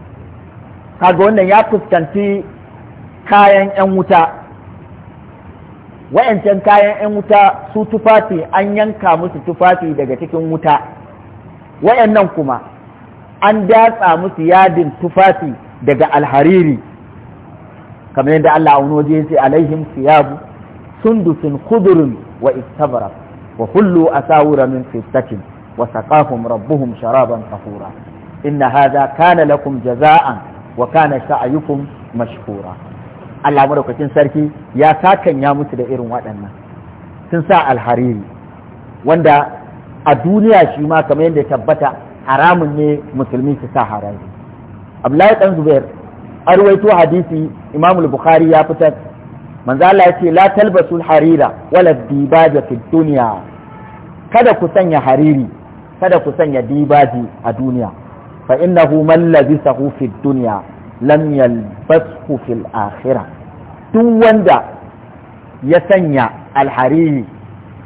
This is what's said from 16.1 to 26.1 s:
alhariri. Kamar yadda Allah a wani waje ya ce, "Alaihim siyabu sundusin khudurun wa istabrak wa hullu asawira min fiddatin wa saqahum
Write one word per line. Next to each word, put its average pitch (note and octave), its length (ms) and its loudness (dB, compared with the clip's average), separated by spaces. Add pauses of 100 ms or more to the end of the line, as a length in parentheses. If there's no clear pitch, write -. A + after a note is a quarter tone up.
alhariri. D3 680 2 (1400)
Kamar C3+ 180 0
yadda D#3 200 2
Allah D#3+ 200 4
a C#3+ 60 4
wani C#3+ 140 -2
waje D3+ 240 0
ya D#3 120 0
ce, D#3+ 80 -2
"Alaihim D3+ 480 0 (100)
siyabu C#3+ 440 2 (640)
sundusin E3 560 -2 (100)
khudurun F3 480 2 (240)
wa C3 120 0
istabrak B2 580 -6 (460)
wa A2+ 100 -6
hullu F3 420 2
asawira D3 580 2
min C3 240 -6
fiddatin A#2 480 -6 (380)
wa A#2 160 -4
saqahum C#3 540 -2